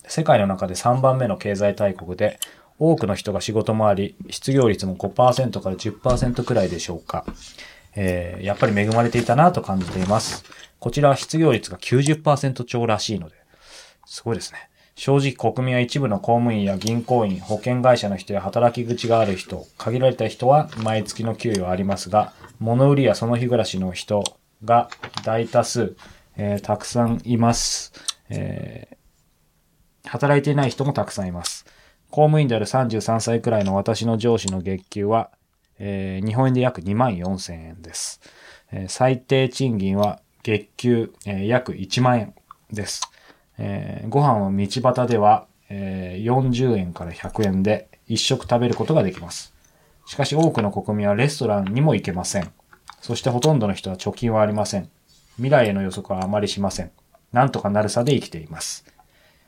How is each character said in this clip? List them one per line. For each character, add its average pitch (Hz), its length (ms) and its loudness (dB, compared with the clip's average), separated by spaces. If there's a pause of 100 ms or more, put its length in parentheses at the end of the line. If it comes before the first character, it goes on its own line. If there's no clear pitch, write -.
世 - 160 -2
界 147 160 6
の 101 80 2
中 95 180 -2
で 92 100 -4
三 127 260 2
番 131 160 4
目 123 100 0
の 98 80 -2
経 101 220 -4
済 101 180 2
大 101 180 0
国 90 220 -10
で、 104 240 -2 (400)
多 160 160 4
く 113 100 -2
の 98 100 0
人 101 180 -4
が 98 80 -2
仕 - 100 -4
事 107 220 0
も 107 160 4
あ 101 40 6
り、 98 220 -2 (140)
失 - 240 -4
業 127 160 6
率 98 160 -2
も 95 80 -2
五 - 160 -6
パ 123 180 4
ー 123 60 6
セ 131 100 0
ン 113 80 -2
ト 98 80 -6
か 95 100 -4
ら 95 60 -4
十 104 160 -6
パ - 200 0
ー 123 60 2
セ 123 100 0
ン 123 80 -2
ト 120 100 -4
く 127 80 0
ら 107 100 2
い 87 60 0
で 85 100 -6
し - 100 -8
ょ 85 60 -6
う 80 60 -10
か。 - 240 -8 (720)
え 90 440 -2
ー、 95 40 -8
や 98 80 0
っ - 60 -12
ぱ - 80 4
り 101 120 2
恵 104 120 2
ま 117 120 4
れ 117 60 2
て 123 80 0
い 117 80 0
た 120 100 2
な 170 160 6
と 180 100 -2
感 95 200 -2
じ 87 100 -6
て 92 80 -4
い 92 80 -2
ま 104 140 2
す。 - 240 -10 (340)
こ 123 100 -6
ち 147 120 -2
ら 143 80 8
は 135 80 4
失 - 200 -6
業 160 140 4
率 104 180 0
が 95 120 -14
九 127 200 2
十 151 140 2
パ 151 200 2
ー - 20 0
セ 139 100 -2
ン 131 60 -2
ト 123 100 -8
超 117 220 -4
ら 107 120 2
し 104 200 -4
い - 20 -4
の 80 80 -10
で、 - 80 -20 (680)
す - 180 -16
ご 120 80 -2
い 104 60 -2
で - 40 -10
す - 120 -14
ね。 - 160 -18 (260)
正 139 220 2
直 135 160 2
国 - 320 -2
民 127 100 0
は 123 60 2
一 123 180 -2
部 135 80 0
の 101 140 -2
公 117 140 2
務 120 180 2
員 104 100 0
や 98 140 0
銀 113 260 -2
行 120 220 2
員、 92 160 -4
保 107 160 -4
険 123 240 -2
会 123 160 6
社 107 100 -2
の 98 80 -4
人 - 160 -10
や 95 80 -2
働 117 340 2
き 120 140 -4
口 117 220 -2
が 113 100 4
あ 110 60 4
る 98 100 0
人、 90 320 -10 (100)
限 120 220 -4
ら 131 80 4
れ 123 80 0
た 110 140 -2
人 - 180 -4
は 151 300 4
毎 110 260 -2
月 110 220 -8
の 113 100 -2
給 - 200 -4
与 92 80 -2
は 90 80 -2
あ 92 40 0
り 98 80 0
ま 98 140 -2
す - 120 -10
が、 104 220 2 (280)
物 120 300 4
売 143 60 6
り 135 80 4
や 120 120 4
そ 117 120 -4
の 120 80 2
日 120 120 0
暮 120 100 2
ら 107 80 2
し 92 140 -6
の 92 120 -2
人 101 320 -2 (400)
が 117 260 2 (340)
大 113 240 0
多 120 160 2
数、 110 320 -2 (420)
え 101 180 -2
ー、 98 60 -4
た 107 160 -2
く - 80 -10
さ 120 200 0
ん 117 180 0
い 117 140 0
ま 117 160 4
す。 - 400 -6 (360)
え - 680 -10 (1040)
ー、 - 60 -18
働 143 300 2
い 139 40 2
て 147 80 0
い 139 40 2
な 139 120 2
い - 20 0
人 135 160 -2
も 139 80 0
た 101 120 -2
く - 60 -12
さ 98 120 -6
ん 92 40 -4
い 90 40 -6
ま 87 140 -8
す。 - 200 -10 (440)
公 147 140 4
務 156 180 6
員 143 60 2
で 117 80 2
あ 107 40 2
る 104 60 -2
三 131 240 0
十 110 120 -2
三 113 200 0
歳 117 200 0
く - 80 -2
ら 110 120 2
い - 20 2
の 98 120 0
私 107 280 0
の 117 140 2
上 113 200 2
司 95 140 -4
の 95 100 -4
月 92 280 -4
給 101 160 -4
は、 110 260 0 (480)
え 95 420 -6
ー、 104 40 -2
日 107 80 -2
本 131 140 2
円 131 60 2
で 123 80 2
約 123 200 0
二 98 120 -4
万 117 240 0
四 90 220 -4
千 82 240 -12
円 82 180 -18
で 87 120 -18
す。 - 280 -10 (500)
え 98 140 -8
ー、 - 20 -8
最 127 320 2
低 131 300 2
賃 127 280 -2
金 95 200 0
は 104 240 0 (220)
月 107 340 -2
給、 117 360 2 (120)
え 98 180 -4
ー、 104 40 -2
約 120 280 0
一 101 260 -2
万 123 180 4
円 104 160 -8 (360)
で 101 140 -8
す。 - 160 -8 (560)
え 101 480 -8
ー、 110 40 -8
ご 139 120 2
飯 127 180 4
は 98 120 0
道 110 420 0
端 123 160 0
で 117 80 2
は、 104 300 4 (220)
え 95 500 -8
ー、 107 40 -6
四 131 280 2
十 120 260 2
円 87 160 -4
か 85 120 -12
ら 85 60 -10
百 - 320 -4
円 95 200 2
で 107 260 0 (180)
一 113 100 -2
食 - 260 0
食 120 160 2
べ 120 80 2
る 117 80 0
こ 110 100 -2
と 160 80 0
が 143 100 4
で 95 80 0
き 87 100 -10
ま 85 100 -14
す。 - 220 -14 (520)
し - 100 -16
か 139 100 0
し 143 100 -2
多 160 160 4
く 117 100 -2
の 101 100 0
国 104 280 -4
民 104 80 0
は 101 80 2
レ 131 140 2
ス - 100 -6
ト 123 80 0
ラ 101 140 2
ン 95 120 -2
に 127 80 0
も 147 140 4
行 95 80 -2
け 101 80 -4
ま 90 140 -4
せ 101 140 -2
ん。 82 120 -6 (500)
そ 117 140 -4
し - 80 -6
て 135 80 2
ほ 120 80 2
と 156 140 4
ん 139 60 4
ど 107 80 0
の 98 60 0
人 - 160 -10
は 92 80 -6
貯 - 160 -4
金 117 180 -2
は 107 100 4
あ 107 40 4
り 104 80 0
ま 104 120 0
せ 104 120 -4
ん。 87 120 -6 (480)
未 127 120 -2
来 131 200 6
へ 101 40 0
の 98 80 0
予 95 80 -2
測 95 240 -6
は 92 100 -4
あ 92 40 -4
ま 104 120 0
り 101 80 0
し 98 140 -4
ま 98 80 0
せ - 140 -6
ん。 82 80 -14 (420)
な 123 120 6
ん 127 60 0
と - 80 -6
か 101 120 -2
な 104 100 2
る 104 80 0
さ 120 140 0
で 139 100 2
生 110 140 0
き - 20 -16
て 85 80 -12
い 78 100 -14
ま 80 140 -12
す。 - 240 -12 (640)